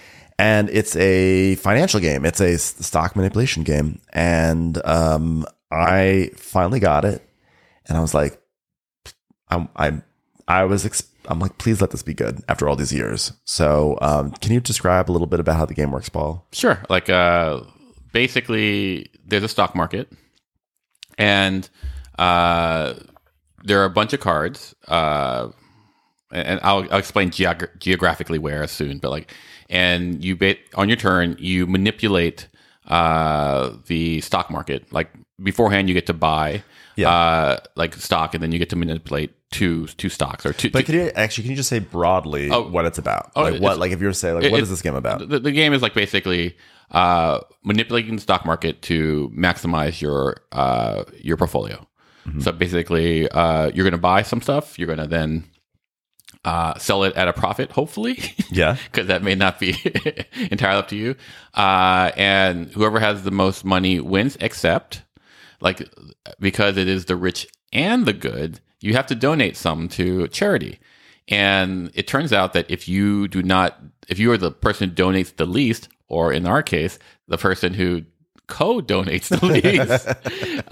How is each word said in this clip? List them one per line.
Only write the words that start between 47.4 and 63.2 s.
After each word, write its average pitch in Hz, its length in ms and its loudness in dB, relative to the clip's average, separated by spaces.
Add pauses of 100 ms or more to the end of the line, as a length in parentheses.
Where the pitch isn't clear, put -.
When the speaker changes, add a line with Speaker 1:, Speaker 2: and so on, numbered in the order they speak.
Speaker 2:
manipulating 113 520 0
the 101 60 -6
stock 92 240 0
market 82 360 -2
to 78 540 0
maximize 82 640 0
your, 69 360 -2 (160)
uh, 58 520 0 (160)
your 80 160 -2
portfolio. 55 480 -4 (420)
Speaker 1:
Mm-hmm. 76 140 -6
Speaker 2:
So 78 120 0
basically, 85 800 0
uh, 80 440 2
you're 92 100 2
gonna 87 140 2
buy 92 240 4
some 117 200 -2
stuff. 143 360 -2
You're 82 100 -6
gonna 78 200 -4
then, 80 360 -2 (1000)
uh, 82 340 -2
sell 98 260 0
it 95 120 0
at 92 120 2
a 87 40 0
profit, - 400 -4
hopefully. 214 460 -4 (200)
<laughs> - 140 -4
Speaker 1:
Yeah. 87 240 2 (160)
Speaker 2:
'Cause - 140 -2
that 92 160 0
may 98 140 0
not 95 240 2
be 90 160 0 (580)
<laughs> 240 160 -6
entirely 101 280 0
up 98 100 -4
to 104 80 -8
you. 117 180 -4 (400)
Uh, 92 640 4
and 95 560 2
whoever 107 280 0
has 104 220 0